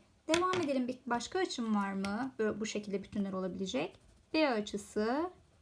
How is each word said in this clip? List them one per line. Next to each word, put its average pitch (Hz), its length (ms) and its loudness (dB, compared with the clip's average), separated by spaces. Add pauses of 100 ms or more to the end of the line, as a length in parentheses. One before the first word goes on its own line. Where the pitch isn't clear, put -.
(280)
devam 359 340 4
edelim. 262 260 0
Bir 254 180 -6
başka 240 340 -2
açım 233 360 0
var 196 180 0
mı? 202 460 -2
Böyle 214 200 0
bu 214 60 -2
şekilde 202 380 -4
bütünler 196 300 -4
olabilecek. 190 680 -4 (340)
D 311 160 6
açısı 226 800 0 (320)